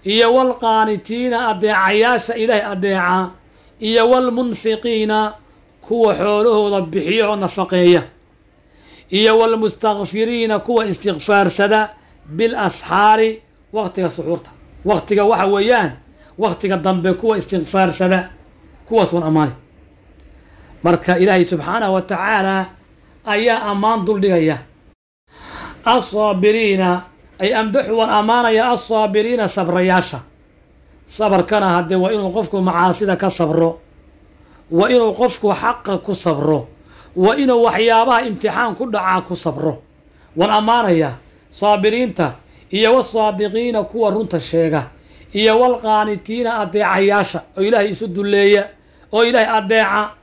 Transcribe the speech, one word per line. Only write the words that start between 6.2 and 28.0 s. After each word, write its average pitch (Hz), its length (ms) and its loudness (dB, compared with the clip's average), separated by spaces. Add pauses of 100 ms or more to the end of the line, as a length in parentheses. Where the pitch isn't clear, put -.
bixiya 196 500 -2
oo 214 60 -2
nafaqeeya. 180 640 2 (1080)
Iyo 220 280 2
walmustakfiriina, 220 1200 -2
kuwa 220 280 0
istikfaarsada 202 1040 0 (360)
bil 208 300 -2
asxaari, 214 840 0 (300)
waqtiga 190 380 -4
suxuurta. 165 400 -8 (340)
Waqtiga 202 400 0
waxa 196 220 2
weeyaan, 202 440 2 (480)
waqtiga 190 380 -2
dambe 180 360 0
kuwa 214 260 0
istikfaarsada, 185 920 -2 (560)
kuwaas 208 260 2
waan 170 140 -2
ammaani. 156 260 2 (1300)
Marka 170 360 2
Ilaahay 185 260 4
subxaanahu 185 500 -2
wa 185 80 0
tacaala 190 640 -2 (600)
ayaa 226 440 0
ammaan 208 360 0
dul 208 140 -2
dhigaya. 170 380 0 (1300)
Assaabiriina, 208 1160 2 (360)
ay 202 160 -2
amdaxu 220 440 0
waan 226 120 0